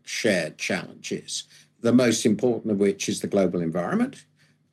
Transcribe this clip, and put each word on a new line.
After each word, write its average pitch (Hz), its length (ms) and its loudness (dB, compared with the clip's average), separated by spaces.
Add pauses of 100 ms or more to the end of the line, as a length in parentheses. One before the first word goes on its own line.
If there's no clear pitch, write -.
shared 90 560 -2
challenges, - 840 -8 (360)
the 117 120 2
most 120 340 4
important 110 460 0
of 98 60 0
which 98 300 0
is 104 120 -2
the 107 80 -6
global 92 340 2
environment. 90 640 -4 (460)